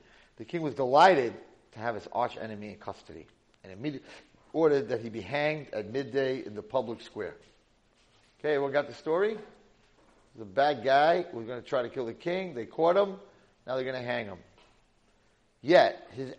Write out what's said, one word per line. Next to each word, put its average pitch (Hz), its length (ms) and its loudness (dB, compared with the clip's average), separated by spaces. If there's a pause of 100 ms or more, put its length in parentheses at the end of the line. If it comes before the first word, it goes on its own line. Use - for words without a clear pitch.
(380)
The 117 80 -14
king 170 160 -6
was 151 140 -4
delighted 135 580 6 (400)
to 113 60 -18
have 113 160 -4
his 98 180 -10
arch 117 240 -2
enemy 107 320 -10
in 95 60 -16
custody 80 500 -14 (380)
and 95 100 -18
immediately 131 340 -10 (460)
ordered 147 360 4
that 120 120 -2
he 117 80 -8
be 110 120 -10
hanged 147 520 -4
at 104 180 -6
midday 131 540 -4
in 107 100 -12
the 104 60 -10
public 117 400 -6
square. 92 340 -10 (1040)
Okay, 151 140 0
everyone 139 180 0
got 139 160 2
the 120 60 -12
story? 196 440 -2 (960)
He's 113 80 -16
a 110 40 -12
bad 127 380 0
guy 151 400 4
who 127 140 -12
was 113 100 -10
gonna 123 140 -8
try 131 200 -2
to 117 80 -4
kill 123 160 -4
the 113 80 -6
king. 175 400 -6
They 117 120 -8
caught 165 300 2
him. 196 220 2 (480)
Now 123 100 -4
they're 131 80 -2
gonna 127 180 -6
hang 120 240 -4
him. 98 120 -12 (1200)
Yet, 139 540 6
his 131 240 -10